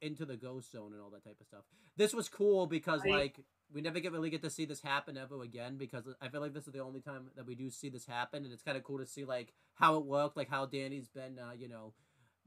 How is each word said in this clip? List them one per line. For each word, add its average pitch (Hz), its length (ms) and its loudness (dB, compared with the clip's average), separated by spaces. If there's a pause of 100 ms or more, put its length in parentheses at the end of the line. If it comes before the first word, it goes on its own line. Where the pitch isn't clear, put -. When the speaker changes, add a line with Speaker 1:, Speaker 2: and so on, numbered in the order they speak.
Speaker 1:
into 151 240 -4
the 131 120 -6
ghost 127 340 -10
zone 104 220 -12
and 104 80 -14
all 104 80 -16
that 104 140 -18
type 104 180 -20
of - 60 -20
stuff. 101 180 -20 (320)
This 208 160 6
was 233 160 0
cool 202 360 8
because, 160 400 2
Speaker 2:
I 196 40 6
Speaker 1:
like, 143 360 2 (240)
we 147 120 -6
never 165 180 0
get, 175 140 -2
really 160 160 0
get 156 140 -2
to 156 60 -2
see 160 160 -2
this 143 160 -8
happen 139 360 0
ever 135 260 -8
again, 123 340 -8
because 127 300 -6 (140)
I 131 80 -8
feel 143 120 -4
like 147 120 -4
this 147 140 -8
is 139 60 -14
the 135 60 -6
only 131 220 -6
time 131 340 -10
that 131 100 -10
we 123 100 -6
do 131 140 -4
see 139 200 -6
this 123 160 -8
happen, 123 400 -2
and 127 80 -8
it's 113 100 -14
kinda 135 180 -2
cool 139 180 -4
to 131 60 -4
see, 139 200 -8
like, 123 280 -2 (220)
how 160 220 10
it 151 80 0
worked, 143 320 4
like, 139 120 -2
how 135 160 2
Danny's 135 440 -6
been, 131 300 -12
uh, 120 120 -10
you 123 160 -12
know, 110 260 -12 (540)